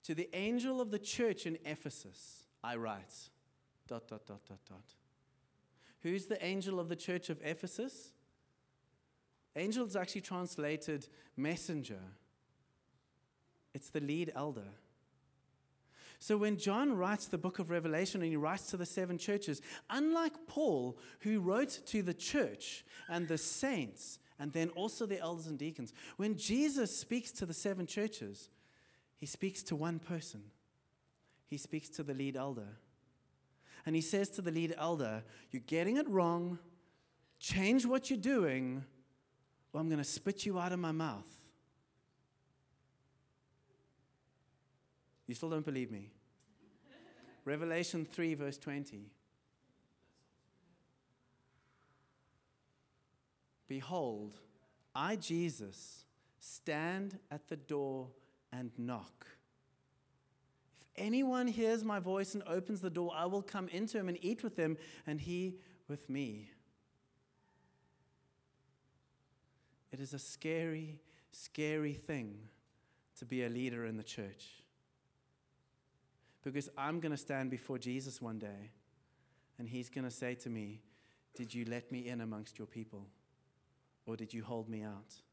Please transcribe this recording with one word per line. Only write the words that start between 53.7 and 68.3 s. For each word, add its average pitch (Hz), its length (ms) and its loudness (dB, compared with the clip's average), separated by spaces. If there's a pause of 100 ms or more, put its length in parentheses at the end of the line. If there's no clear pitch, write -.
I, 170 220 2
Jesus, 156 880 -2 (360)
stand 185 800 -2 (100)
at 147 180 -8
the 160 80 -4
door 135 560 -2 (400)
and 123 260 -6
knock. - 600 -6 (1400)
If - 160 -20
anyone 254 540 4
hears 226 340 4
my 214 160 2
voice 190 360 0
and 202 100 -2
opens 185 380 0
the 185 80 0
door, 170 240 2
I 160 100 2
will 196 180 2
come 196 260 -4
into 214 300 -2
him 185 100 0
and 175 140 -2
eat 214 200 0
with - 140 -2
them, 156 220 4 (280)
and 151 160 -2
he 180 360 -2 (300)
with 143 200 -8
me." 113 420 -4 (3500)